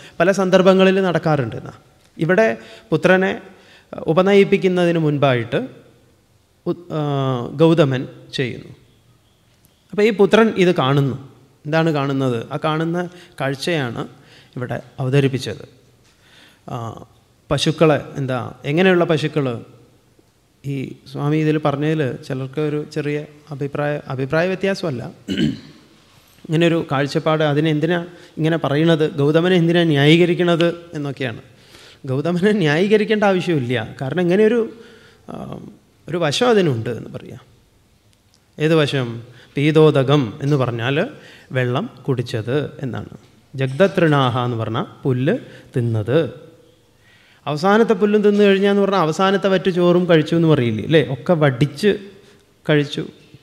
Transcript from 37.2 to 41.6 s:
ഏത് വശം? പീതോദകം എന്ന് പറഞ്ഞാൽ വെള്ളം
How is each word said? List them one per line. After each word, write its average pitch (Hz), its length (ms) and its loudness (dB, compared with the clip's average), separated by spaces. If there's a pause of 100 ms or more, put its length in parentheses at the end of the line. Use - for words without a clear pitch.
ഏത് 156 160 2
വശം? 127 640 -2 (160)
പീതോദകം 143 840 2
എന്ന് 143 140 0
പറഞ്ഞാൽ 127 520 -2 (440)
വെള്ളം 127 380 -2 (180)